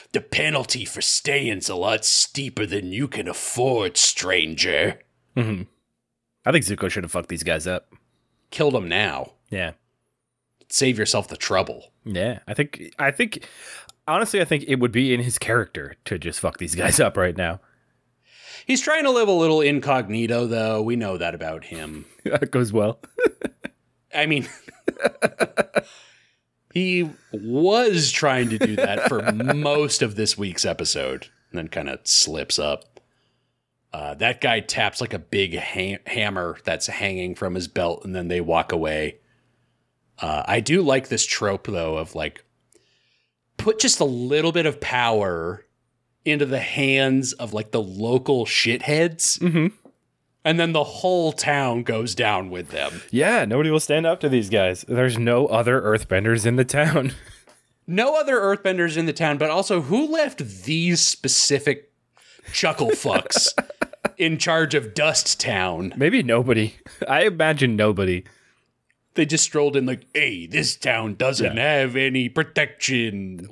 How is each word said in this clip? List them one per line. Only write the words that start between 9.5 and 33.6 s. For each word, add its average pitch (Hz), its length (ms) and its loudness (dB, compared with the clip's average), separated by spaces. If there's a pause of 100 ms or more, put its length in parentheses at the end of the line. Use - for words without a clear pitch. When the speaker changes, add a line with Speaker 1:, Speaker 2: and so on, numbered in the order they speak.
Speaker 1:
Save 127 300 2
yourself 104 300 0
the 78 100 -14
trouble. - 520 -2 (140)
Speaker 2:
Yeah. 110 420 -2
I 107 60 -10
think, - 300 -4 (160)
I 143 140 2
think, - 360 -4 (580)
honestly, 196 360 0
I - 20 2
think 151 240 0
it 135 100 0
would 123 140 2
be 127 220 4
in 120 60 0
his 120 180 -2
character 101 560 -2 (100)
to 95 140 -6
just 80 220 -6
fuck 85 180 -4
these 82 160 -4
guys - 260 2
up 110 160 2
right 90 200 0
now. 85 240 -4 (1040)
Speaker 1:
He's 262 140 0
trying 311 240 0
to 277 80 4
live 226 160 4
a 196 40 4
little 160 280 6
incognito, 123 880 2
though. 110 340 0
We 120 140 0
know 101 220 -2
that 85 180 -4
about 80 300 -8
him. 78 440 -10
Speaker 2:
<laughs> - 140 -20
That 139 260 0
goes 123 220 0
well. 107 260 0 (580)
<laughs> - 580 -20
Speaker 1:
I 156 120 0
mean, 143 220 0 (1040)
<laughs> - 1200 -8
he 180 340 0 (240)
was 165 800 2
trying 131 400 2
to 110 80 -2
do 110 160 2
that 104 340 0
for - 240 0
<laughs> 127 220 0
most 147 480 0
of 107 140 -2
this 107 200 0
week's 98 280 -4
episode, 71 640 -4 (240)
and 87 60 -8
then 80 100 -8
kinda 69 340 -8
slips - 560 0
up. 73 400 -4 (920)